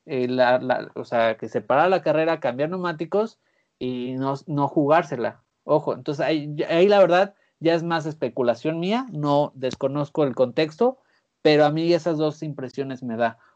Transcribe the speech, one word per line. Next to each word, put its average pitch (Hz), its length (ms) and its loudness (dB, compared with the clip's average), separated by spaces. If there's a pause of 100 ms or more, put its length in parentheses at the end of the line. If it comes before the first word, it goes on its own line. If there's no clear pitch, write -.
eh, 127 220 -2
la, 127 320 4
la, 123 360 -4
o 123 80 -10
sea, 113 340 0
que 113 120 -12
se 117 120 -4
parara 139 280 2
la 185 120 2
carrera, 160 380 0
cambiar 139 300 -2
neumáticos 180 680 -4 (400)
y 127 340 -6
no, 135 220 -2 (120)
no 143 200 0
jugársela. 143 760 0 (200)
Ojo, 147 300 0
entonces 143 320 -6
ahí, 147 300 -4 (140)
ahí 170 180 4
la 202 120 6
verdad 185 360 4 (240)
ya 165 160 2
es 165 80 -2
más 165 220 -2
especulación 147 720 -2
mía, 226 320 -2
no 147 440 0
desconozco 139 680 -2
el 127 120 -2
contexto, 156 640 0 (420)
pero 151 240 6
a 147 60 4
mí 165 220 0
esas 165 240 0
dos 151 260 -2
impresiones 135 600 -8
me 117 140 -6
da. 117 220 -2 (160)